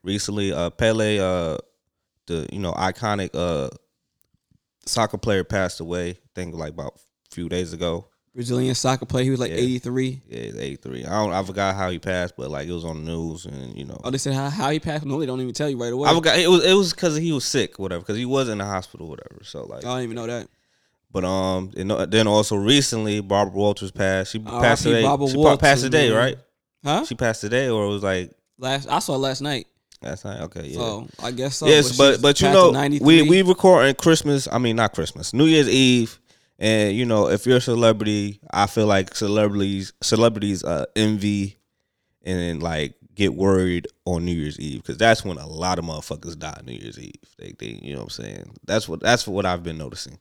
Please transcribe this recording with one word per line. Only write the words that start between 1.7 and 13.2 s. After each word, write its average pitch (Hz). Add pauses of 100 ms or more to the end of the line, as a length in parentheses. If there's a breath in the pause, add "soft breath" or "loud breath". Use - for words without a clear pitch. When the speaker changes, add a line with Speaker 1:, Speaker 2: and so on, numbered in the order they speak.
Speaker 1:
the, 82
you -
know, 92
iconic, 95
uh, 80 (1160)
soccer 110
player 98
passed 95
away, 87
I 87 (180)
think, 87
like, 80
about 73
a -
few 85
days 87
ago. 85 (260)
Speaker 2:
Brazilian 123
soccer 127
player. -
He 131
was, 131
like, 123
Speaker 1:
Yeah. -
Speaker 2:
eighty-three. 127
Speaker 1:
Yeah, 58
he's 55
eighty-three. 64
I 73
don't, 104
I 95
forgot 95
how 95
he 87
passed, 90
but, 64
like, 73
it 87
was 85
on 78
the 80
news 82